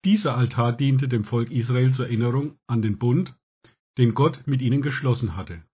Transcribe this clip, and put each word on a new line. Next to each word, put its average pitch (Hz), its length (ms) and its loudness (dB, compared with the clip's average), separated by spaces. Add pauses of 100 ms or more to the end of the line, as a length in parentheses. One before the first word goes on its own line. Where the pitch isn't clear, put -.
Dieser 190 320 2
Altar 120 380 0
diente 135 340 2
dem 117 180 -2
Volk 117 260 -2
Israel 123 420 0
zur 127 140 -4
Erinnerung 120 580 -2
an 117 160 -2
den 104 160 -2
Bund, 131 380 0 (640)
den 117 160 4
Gott 151 320 0
mit 131 160 0
ihnen 131 180 2
geschlossen 127 540 -2
hatte. 85 280 -12 (100)